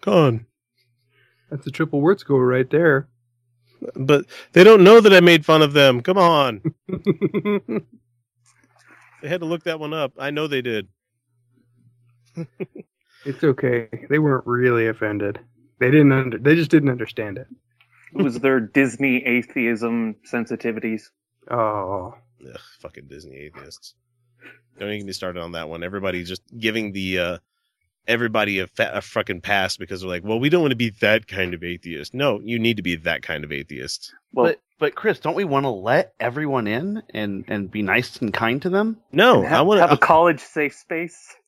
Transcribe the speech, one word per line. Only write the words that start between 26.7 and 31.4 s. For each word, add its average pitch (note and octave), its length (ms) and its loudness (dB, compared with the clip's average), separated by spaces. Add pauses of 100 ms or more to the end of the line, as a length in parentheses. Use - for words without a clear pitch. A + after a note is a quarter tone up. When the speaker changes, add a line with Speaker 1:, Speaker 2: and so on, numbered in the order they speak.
Speaker 1:
the, F#2+ 280 -6
uh, F2 180 -4 (720)
everybody A2 500 -2
a F#2 80 -6
fa-, G#2 260 -6
a G2 80 -8
fucking G2+ 380 -8
pass F#2+ 380 -4
because F#2 240 -14
they're F#2 80 -12
like, F2 160 -10
"Well, A2 160 -4
we C#3+ 80 0
don't F3 120 2
wanna C#3 140 -2
be A2+ 140 -4 (100)
that A2 300 0
kind F#2 240 -6